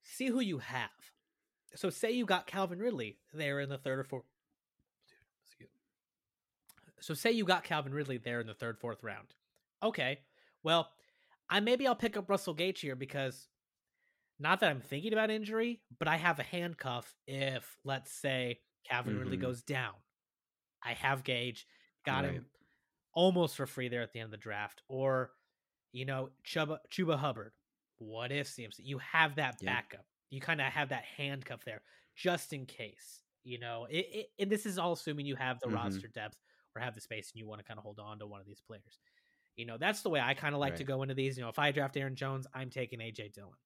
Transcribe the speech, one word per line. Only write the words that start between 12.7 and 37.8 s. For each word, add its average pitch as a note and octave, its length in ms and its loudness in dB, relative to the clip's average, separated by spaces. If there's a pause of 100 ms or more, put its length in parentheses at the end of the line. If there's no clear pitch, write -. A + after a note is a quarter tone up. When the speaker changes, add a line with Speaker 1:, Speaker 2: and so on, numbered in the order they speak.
Speaker 1:
here C#3 140 -2
because C3+ 520 -4 (920)
not E3 220 6
that F3 100 8
I'm C3 100 -2
thinking F3 320 -2
about G#3+ 160 6
injury, A3 520 0 (180)
but D#3 80 2
I D#3+ 100 6
have D#3+ 220 4
a B2+ 40 -2
handcuff D#3+ 720 -4 (140)
if, C3+ 560 -2
let's C3+ 280 -4
say, B2+ 480 0 (260)
Calvin A#2+ 340 0
Ridley B2+ 180 -2
Speaker 2:
Mm-hmm. - 80 -2
Speaker 1:
goes B2 180 -2
down. B2+ 300 -2 (920)
I A#2+ 100 -4
have C3+ 320 2
Gage, B2 420 -2 (380)
got C3+ 200 4
him C#3 100 0
Speaker 2:
Right. - 80 -6 (680)
Speaker 1:
almost F3 460 6
for C3+ 100 0
free B2+ 220 -4
there A#2+ 120 0
at A2+ 120 -6
the A#2 60 -6
end A2+ 80 -6
of G#2+ 40 -10
the G#2+ 60 -10
draft. G#2 500 -6
Or, C3 440 2 (600)
you C3 140 -6
know, C3 240 -2 (160)
Chuba, D#3 340 0 (100)
Chuba D#3+ 280 4
Hubbard. A2+ 340 0 (460)
What A2+ 340 -6
if C#3+ 160 0
C - 160 -10
M A2 80 -10
C? - 120 -16
You C3+ 160 -6
have D#3 360 4
that C3+ 260 0
Speaker 2:
Yeah. G#2+ 140 0
Speaker 1:
backup. - 300 -6 (240)
You C3+ 120 -8
kinda D#3 240 0
have C3+ 240 0
that B2+ 160 -2
handcuff C#3 580 -6
there G#2+ 180 -10 (340)
just - 380 0
in C3 120 -8
case, - 580 -14 (200)
you B2 160 -8
know. A#2 300 -4
It, E3+ 220 -2
it, G#3 280 -8
and G3+ 120 2
this G#3 140 2
is F#3+ 120 -2
all F3 160 2
assuming D3 320 -2
you C#3 100 -2
have B2+ 240 -2
the B2+ 80 -4
Speaker 2:
Mm-hmm. A2 80 0
Speaker 1:
roster G2 320 -2
depth G#2+ 300 -10 (380)
or A2 60 -6
have A#2+ 140 -4
the G#2+ 60 -16
space G#2+ 300 -10
and A2+ 80 -14
you G#2+ 80 -12
wanna G#2 160 -12
kinda G#2+ 180 -12